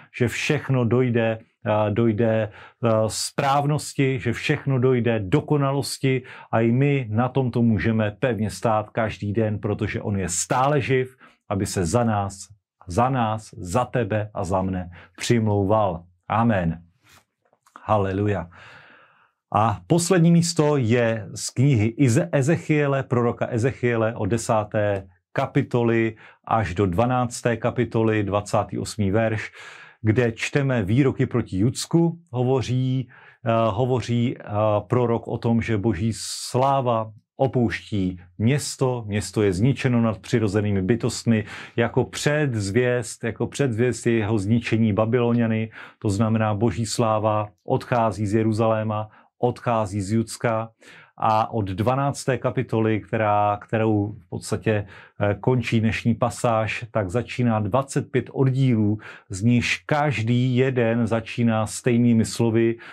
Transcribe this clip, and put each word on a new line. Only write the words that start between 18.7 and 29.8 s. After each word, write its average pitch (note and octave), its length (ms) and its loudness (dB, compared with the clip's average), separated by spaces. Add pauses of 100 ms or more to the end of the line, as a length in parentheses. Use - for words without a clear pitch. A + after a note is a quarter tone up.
A G#2+ 340 2
poslední E3+ 440 4
místo D#3+ 460 2
je A2+ 580 2
z - 140 -8
knihy A#2+ 500 2
Ize-, D3 320 4
Ezechiele, D3 720 0
proroka A#2 460 0
Ezechiele, A#2 640 0
od A2 100 -4
desáté G#2 800 0 (260)
kapitoly A#2 840 0 (320)
až G2 280 0
do G2+ 100 2
dvanácté A#2+ 720 0
kapitoly, A2+ 640 0
dvacátý G2+ 540 -2
osmý G#2+ 340 -2
verš, A2 400 0 (500)